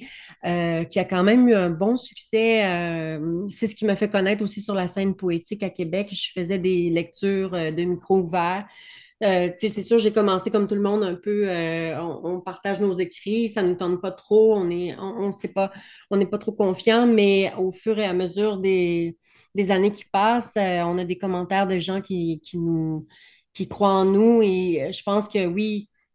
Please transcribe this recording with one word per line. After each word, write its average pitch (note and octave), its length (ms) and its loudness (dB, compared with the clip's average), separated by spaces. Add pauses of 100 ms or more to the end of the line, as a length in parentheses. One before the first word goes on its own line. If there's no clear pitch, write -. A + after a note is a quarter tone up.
(460)
euh, E3+ 380 -2
qui F3+ 140 -4
a F3+ 60 0
quand F#3 180 0
même A#3+ 260 6
eu A3+ 60 8
un F3+ 160 2
bon G3 260 0
succès. A3+ 720 0
Euh, E3+ 800 -4
c'est A3 180 -6
ce G#3+ 80 -4
qui - 100 -8
m'a G3 120 2
fait G#3 120 -2
connaître G#3 340 0
aussi G3+ 200 -6
sur G3+ 120 -6
la F3+ 140 -2
scène G3 260 -2
poétique F#3 480 -4
à F3+ 80 -4
Québec. F#3 420 -4
Je - 200 -8
faisais F#3 260 -4
des F3 300 2
lectures, F#3+ 640 -2
euh, D#3+ 180 -2
de E3 100 -2
micro F3+ 360 0
ouverts. F3+ 480 -2 (560)
Euh, F#3 260 2
tu G#3 200 -4
sais, G#3 60 -6
c'est G3+ 80 -6
sûr, A#3 160 4
j'ai G#3 140 2
commencé G3+ 380 2
comme G3+ 160 2
tout G3+ 100 -2
le G3+ 40 0
monde G3+ 220 2
un F#3 120 -2
peu, G#3 360 -2
euh, E3 500 -4
on, E3+ 360 -6
on F3+ 40 -6
partage F#3 400 -6
nos G3 140 0
écrits, G#3 560 -2
ça G#3+ 120 -2
nous F3+ 120 2
tente F3+ 260 -2
pas F#3+ 120 -6
trop, G#3+ 440 4
on F3+ 140 0
est, F3 280 -4
on, G3+ 280 -6
on G3 60 -2
sait - 160 -10
pas, G3 240 -2 (380)
on G3+ 60 0
n'est G3 100 2
pas G3+ 120 -4
trop G#3 140 -6
confiant, A3 540 2
mais G3+ 520 4
au F#3 120 0
fur G#3+ 280 -4
et G#3+ 80 0
à F3+ 80 -2
mesure F#3+ 420 -2
des, F3 640 0 (360)
des G3 160 2
années G3 220 4
qui - 180 -14
passent, A3+ 460 0
euh, F#3 280 0
on F3 120 -2
a F3+ 80 -4
des F3+ 140 -6
commentaires F#3 480 -2
de F#3 120 0
gens F#3+ 220 -4
qui, E3+ 420 -4
qui - 140 -12
nous, D#3+ 500 -2 (460)
qui F#3 160 -8
croient G3 240 2
en F#3+ 140 4
nous A3 360 6
et, F#3 420 2
euh, E3 60 -6
je - 120 -10
pense G3+ 260 -2
que F#3+ 180 -2
oui, G#3 440 -4 (240)